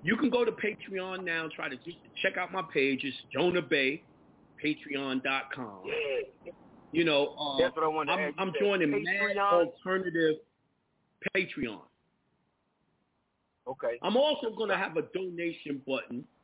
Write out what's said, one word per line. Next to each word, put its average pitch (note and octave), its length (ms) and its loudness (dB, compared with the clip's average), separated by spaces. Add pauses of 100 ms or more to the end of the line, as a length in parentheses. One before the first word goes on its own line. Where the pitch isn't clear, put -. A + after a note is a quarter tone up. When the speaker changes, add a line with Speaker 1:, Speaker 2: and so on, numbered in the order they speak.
Speaker 1:
You F#3+ 140 2
can A#3 140 2
go A#3+ 140 4
to A3 80 2
Patreon F#3+ 720 -6
now, E3 240 -2
try D#3+ 200 -8
to C3 80 -8
just E3+ 200 -14 (260)
check F#3+ 140 0
out F3+ 160 -4
my F#3+ 100 -4
page. C3+ 400 2
It's C3+ 140 -6 (160)
Jonah F3 300 4
Bey, C#3 420 2 (580)
patreon C#3 640 -2
dot C3+ 280 0
com. G2+ 340 -10
Speaker 2:
Yeah. A#4 680 -4 (400)
Speaker 1:
You E3 120 4
know, C#3+ 300 4
uh, C#3+ 240 -4
Speaker 2:
That's - 160 4
what D#3+ 100 0
I D#3+ 40 4
wanted D#3 240 0
to - 0 -
Speaker 1:
I'm, F#3 160 2
Speaker 2:
ask D3 80 -6
you F#3 60 -2
Speaker 1:
I'm F#3 100 0
Speaker 2:
that. G#3 80 -2
Speaker 1:
joining G3 300 4
Speaker 2:
Patreon? G3 440 0
Speaker 1:
Mad G3+ 40 0
Alternative F3+ 1000 2 (960)
Patreon. C3 460 -4 (1900)
Speaker 2:
Okay. A#2+ 340 -4
Speaker 1:
I'm G3+ 160 0
also D4 400 2
gonna G3+ 220 0
have F3 180 -2
a D#3 60 0
donation E3+ 840 -6
button, B2 400 -4 (200)